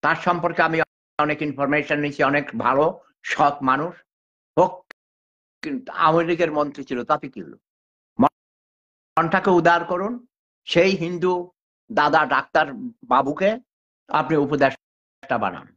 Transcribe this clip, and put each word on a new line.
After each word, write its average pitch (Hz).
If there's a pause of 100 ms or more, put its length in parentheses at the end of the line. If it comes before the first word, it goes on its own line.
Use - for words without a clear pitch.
তার 160
সম্পর্কে 175
আমি 160 (480)
অনেক 151
ইনফরমেশন 147
নিয়েছি, 143 (100)
অনেক 143 (200)
ভালো 135 (460)
সৎ 143 (140)
মানুষ, 147 (640)
হোক, - (880)
কিন্তু 139 (160)
আওয়ামী 165
লীগের 170
মন্ত্রী 143
ছিল, 123 (120)
তাতে 151
কি 107
হলো? 57 (640)
মনটাকে -
উদার 170 (100)
করুন, 190 (540)
সেই 185 (120)
হিন্দু 180 (560)
দাদা 147 (140)
ডাক্তার 151 (440)
বাবুকে 139 (600)
আপনি 156 (100)
উপদেষ্টা -
বানান 92